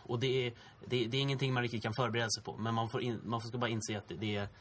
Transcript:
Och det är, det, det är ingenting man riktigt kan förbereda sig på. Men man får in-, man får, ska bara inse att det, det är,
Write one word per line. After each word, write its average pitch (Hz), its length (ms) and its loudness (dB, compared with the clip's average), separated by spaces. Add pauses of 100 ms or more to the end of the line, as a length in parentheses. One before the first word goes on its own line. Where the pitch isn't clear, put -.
Och 123 180 -2
det 127 260 2
är, 117 60 -4 (340)
det, 123 200 2
det 120 100 0
är 135 40 4
ingenting 139 340 2
man 123 80 4
riktigt 117 200 0
kan 107 120 0
förbereda 117 360 2
sig - 140 0
på. - 120 -8
Men 113 180 0
man 113 160 2
får 127 120 -2
in-, 123 220 -2
man 113 160 -2
får, 113 80 -6
ska 123 100 -4
bara 120 120 2
inse 110 280 -2
att 95 100 -8
det, 90 60 -8
det 104 220 -2
är, 101 120 -2 (120)